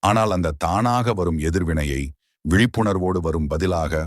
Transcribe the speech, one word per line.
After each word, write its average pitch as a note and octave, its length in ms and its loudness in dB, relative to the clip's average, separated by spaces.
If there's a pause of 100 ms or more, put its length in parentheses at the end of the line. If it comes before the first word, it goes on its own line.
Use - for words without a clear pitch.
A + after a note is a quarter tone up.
ஆனால் G#2+ 280 2
அந்த F2 260 -2
தானாக A#2 560 0
வரும் E2+ 260 0
எதிர்வினையை D#2 600 -2 (440)
விழிப்புணர்வோடு F#2+ 760 2
வரும் D#2+ 300 -2
பதிலாக D#2+ 560 -2